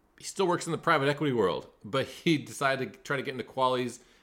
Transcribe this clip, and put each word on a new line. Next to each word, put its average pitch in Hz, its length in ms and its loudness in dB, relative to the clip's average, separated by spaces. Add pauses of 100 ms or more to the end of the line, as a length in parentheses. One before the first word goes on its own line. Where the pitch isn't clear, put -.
(180)
He - 80 -16
still 190 220 0
works 175 180 0
in 170 60 -4
the 151 60 -2
private 147 300 2
equity 143 260 2
world, 90 340 2 (160)
but 113 240 -2
he - 300 2
decided 127 560 -4
to - 60 -20
try - 160 -4
to 131 80 -2
get 131 100 -8
into 123 100 -6
qualies, 127 560 0 (240)